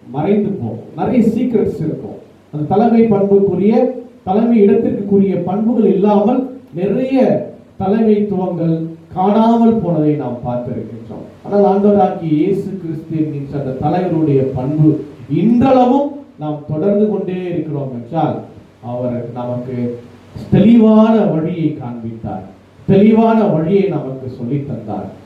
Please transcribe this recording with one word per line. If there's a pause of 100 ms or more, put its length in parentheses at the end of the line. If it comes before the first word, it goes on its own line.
(120)
மறைந்து (100)
போகும். (100)
நிறைய (140)
சீக்ரெட்ஸ்
இருக்கும். (340)
அந்த (100)
தலைமை (100)
பண்புக்குரிய, (500)
தலைமை
இடத்திற்குரிய (140)
பண்புகள்
இல்லாமல் (340)
நிறைய (640)
தலைமைத்துவங்கள் (400)
காணாமல்
போனதை
நாம்
பார்த்திருக்கின்றோம். (180)
ஆனால்
ஆண்டவராகிய
இயேசு (120)
கிறிஸ்து
என்கின்ற
அந்த (120)
தலைவருடைய (160)
பண்பு (520)
இன்றளவும் (340)
நாம் (120)
தொடர்ந்து
கொண்டே (140)
இருக்கிறோம்
என்றால், (540)
அவர் (180)
நமக்கு (760)
தெளிவான (180)
வழியை (120)
காண்பித்தார், (460)
தெளிவான (160)
வழியை
நமக்கு (120)
சொல்லித்
தந்தார். (180)